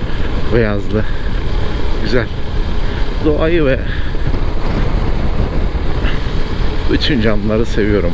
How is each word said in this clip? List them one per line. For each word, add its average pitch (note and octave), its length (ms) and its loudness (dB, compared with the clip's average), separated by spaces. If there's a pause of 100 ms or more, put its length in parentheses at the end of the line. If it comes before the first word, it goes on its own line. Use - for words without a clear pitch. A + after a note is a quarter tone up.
(560)
beyazlı. G#2 480 0 (1000)
Güzel. A#2 240 0 (1000)
Doğayı D3+ 400 2
ve C3+ 140 0 (3000)
bütün A2 300 0
canlıları G#2+ 440 2
seviyorum G2+ 480 0